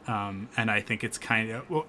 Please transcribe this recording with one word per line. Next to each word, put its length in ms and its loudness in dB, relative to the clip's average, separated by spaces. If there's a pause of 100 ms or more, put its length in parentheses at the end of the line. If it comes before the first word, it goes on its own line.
Um, 420 -2 (100)
and 120 2
I 120 4
think 220 -2
it's 140 -4
kind 320 2
of, 200 -8
well, 180 0